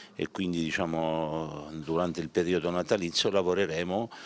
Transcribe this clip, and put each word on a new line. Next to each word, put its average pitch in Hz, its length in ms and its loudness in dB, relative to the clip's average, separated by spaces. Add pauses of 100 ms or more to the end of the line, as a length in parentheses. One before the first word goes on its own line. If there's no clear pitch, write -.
(140)
e - 140 -4
quindi, 87 340 0
diciamo, 80 1120 -2
durante 82 480 0
il 80 80 -4
periodo 87 420 2
natalizio 87 600 2
lavoreremo, 90 800 2 (160)